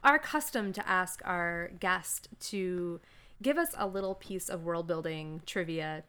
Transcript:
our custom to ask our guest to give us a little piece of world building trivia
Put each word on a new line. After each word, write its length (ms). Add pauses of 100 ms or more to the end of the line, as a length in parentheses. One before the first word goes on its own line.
our 160
custom 540
to 120
ask 380
our 560
guest 480 (220)
to 500 (420)
give 160
us 200
a 100
little 280
piece 340
of 160
world 200
building 600
trivia 640